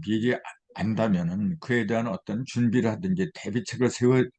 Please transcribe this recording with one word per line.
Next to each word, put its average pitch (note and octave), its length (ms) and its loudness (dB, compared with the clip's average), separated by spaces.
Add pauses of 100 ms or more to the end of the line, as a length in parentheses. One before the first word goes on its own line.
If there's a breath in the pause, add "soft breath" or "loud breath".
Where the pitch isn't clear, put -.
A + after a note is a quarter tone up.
미리 A2 300 2
아-, - 40 -8 (360)
안다면은 G2 840 0
그에 A#2+ 280 0
대한 A2+ 200 0
어떤 G#2+ 380 -6
준비를 A#2+ 460 2
하든지 F#2 440 -2
대비책을 A#2 540 -2
세워-, B2+ 500 4